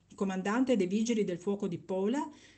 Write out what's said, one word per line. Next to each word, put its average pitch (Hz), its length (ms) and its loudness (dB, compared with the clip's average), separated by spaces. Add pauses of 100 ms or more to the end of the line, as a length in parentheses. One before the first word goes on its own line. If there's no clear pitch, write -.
(160)
comandante 202 600 0
dei 190 120 4
vigili 220 360 2
del 180 140 -2
fuoco 202 300 -2
di 170 100 -4
Pola, 208 500 -2 (300)